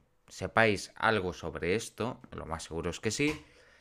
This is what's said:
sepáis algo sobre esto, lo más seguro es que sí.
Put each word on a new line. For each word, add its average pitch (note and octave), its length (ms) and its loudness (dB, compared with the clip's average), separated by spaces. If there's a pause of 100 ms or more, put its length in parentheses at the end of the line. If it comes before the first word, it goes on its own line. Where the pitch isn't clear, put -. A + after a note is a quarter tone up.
(280)
sepáis G#2 680 2
algo F#2+ 400 2
sobre E2 400 -2
esto, A2+ 480 -4 (120)
lo D2+ 120 -8
más D#2+ 200 -6
seguro E2 260 -4
es - 80 -8
que A2 100 0
sí. D3 240 0 (480)